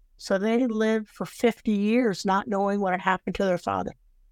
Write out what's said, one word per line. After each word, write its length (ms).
So 220
they 280
lived 420
for 180
fifty 460
years 520
not 220
knowing 340
what 120
had 80
happened 360
to 80
their 140
father, 340